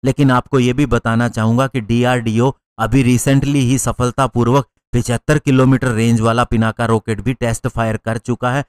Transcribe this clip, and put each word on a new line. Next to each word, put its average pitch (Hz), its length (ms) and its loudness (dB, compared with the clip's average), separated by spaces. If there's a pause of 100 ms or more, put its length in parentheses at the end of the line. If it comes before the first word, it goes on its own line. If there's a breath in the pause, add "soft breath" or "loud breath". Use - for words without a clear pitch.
लेकिन 135 280 2
आपको 123 280 0
ये 123 140 2
भी 143 140 0
बताना 117 420 0
चाहूंगा 117 380 0
कि 127 140 -4
डीआरडीओ 120 680 0 (280)
अभी 113 260 2
recently 135 560 2
ही 127 160 0
सफलतापूर्वक 123 880 0 (260)
पचहत्तर 120 460 -2
किलोमीटर 131 520 2
रेंज 113 300 2
वाला 117 220 0
पिनाका 113 420 -2
रॉकेट 110 360 -2
भी 117 120 -4
टेस्ट 117 340 -4
फायर 113 300 -4
कर 113 220 -6
चुका 123 320 -6
है 139 180 -4